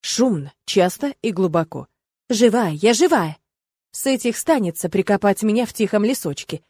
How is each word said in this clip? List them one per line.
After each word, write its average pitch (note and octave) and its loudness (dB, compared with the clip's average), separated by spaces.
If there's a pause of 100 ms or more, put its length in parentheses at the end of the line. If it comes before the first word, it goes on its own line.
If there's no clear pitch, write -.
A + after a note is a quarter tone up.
Шумно, F#3+ -2 (120)
часто G3+ 0
и A3 -2
глубоко. E3 -2 (420)
"Живая, A3 2
я F3+ 2
живая!" A3 2 (540)
С - -6
этих A#3+ 0
станется F#3+ 0
прикопать G3 0
меня A3 2
в - -12
тихом G#3 0
лесочке. F3+ -4